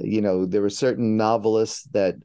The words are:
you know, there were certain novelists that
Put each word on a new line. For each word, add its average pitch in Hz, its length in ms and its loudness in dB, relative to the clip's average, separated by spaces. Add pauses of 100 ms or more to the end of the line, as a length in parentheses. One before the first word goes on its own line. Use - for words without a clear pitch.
you 104 180 -2
know, 95 240 0
there 95 160 0
were 101 80 2
certain 113 480 0
novelists 110 760 0
that 98 320 0